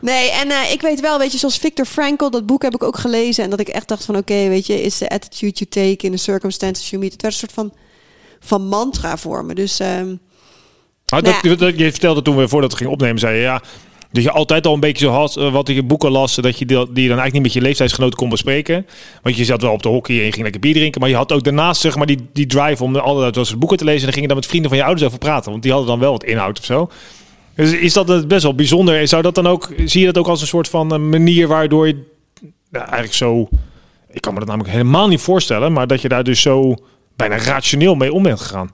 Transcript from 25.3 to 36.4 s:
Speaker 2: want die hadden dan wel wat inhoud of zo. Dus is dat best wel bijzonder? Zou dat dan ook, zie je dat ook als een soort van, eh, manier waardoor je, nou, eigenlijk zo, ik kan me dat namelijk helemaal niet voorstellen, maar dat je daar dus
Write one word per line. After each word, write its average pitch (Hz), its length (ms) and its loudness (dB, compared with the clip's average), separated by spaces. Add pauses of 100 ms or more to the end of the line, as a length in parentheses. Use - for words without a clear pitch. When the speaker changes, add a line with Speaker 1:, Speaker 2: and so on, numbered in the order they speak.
Speaker 2:
want 110 120 -8
die 131 80 2
hadden 131 180 0
dan 120 100 0
wel 135 120 2
wat 113 120 -4
inhoud 104 360 -2
of - 60 -14
zo. 156 240 0 (680)
Dus 156 160 2
is 170 220 2
dat 175 340 2
best 180 160 2
wel 139 120 2
bijzonder? 156 520 4
Zou 165 140 4
dat 170 140 2
dan 175 120 2
ook, 180 220 0 (160)
zie 170 140 0
je 185 60 6
dat 180 120 2
ook 175 100 2
als 170 140 0
een 147 60 -6
soort 165 200 0
van, 160 260 -2
eh, 151 60 0
manier 165 480 4
waardoor 156 400 4
je, 151 60 2 (760)
nou, 120 160 -8
eigenlijk 120 280 -4
zo, 117 340 0 (640)
ik - 100 -12
kan - 120 -6
me 104 60 -6
dat 104 80 -6
namelijk 104 260 -4
helemaal 131 340 4
niet 175 140 2
voorstellen, 160 520 0
maar 127 140 0
dat 127 140 0
je 131 80 -4
daar 123 140 0
dus 123 180 0